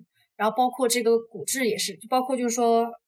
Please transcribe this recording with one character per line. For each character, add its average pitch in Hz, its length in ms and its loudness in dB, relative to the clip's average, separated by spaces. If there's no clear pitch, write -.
然 208 120 2
后 220 80 -2
包 254 120 4
括 254 200 -2
这 240 140 0
个 226 160 4
骨 208 260 -12
质 262 240 -2
也 190 100 -2
是， 190 160 -6
就 - 160 -20
包 254 100 2
括 262 160 -2
就 240 120 -2
是 226 60 -2
说， 233 320 4